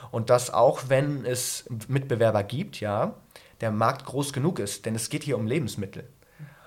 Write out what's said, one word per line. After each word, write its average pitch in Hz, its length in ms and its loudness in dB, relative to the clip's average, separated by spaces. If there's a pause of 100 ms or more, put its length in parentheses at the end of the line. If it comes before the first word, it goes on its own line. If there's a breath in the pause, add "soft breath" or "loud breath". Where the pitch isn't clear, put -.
(100)
Und 117 180 -2
dass 123 240 4
auch 135 360 6
wenn 139 360 2
es - 400 -4 (240)
Mitbewerber 113 540 2
gibt, 135 360 -8
ja, 107 360 -2 (480 loud breath)
der 113 80 0
Markt 113 340 2
groß 139 300 -4
genug 147 240 0
ist, - 260 -6
denn 113 100 -4
es 113 140 -4
geht 147 160 -6
hier 135 140 -2
um 110 80 -2
Lebensmittel. 104 600 -4 (600 loud breath)